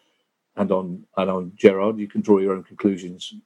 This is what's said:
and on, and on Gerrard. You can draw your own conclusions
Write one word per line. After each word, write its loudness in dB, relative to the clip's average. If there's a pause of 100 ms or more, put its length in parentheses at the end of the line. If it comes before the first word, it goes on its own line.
(560)
and -2
on, -4 (100)
and -2
on -6
Gerrard. 4
You -6
can -6
draw 4
your 0
own -8
conclusions -6 (100)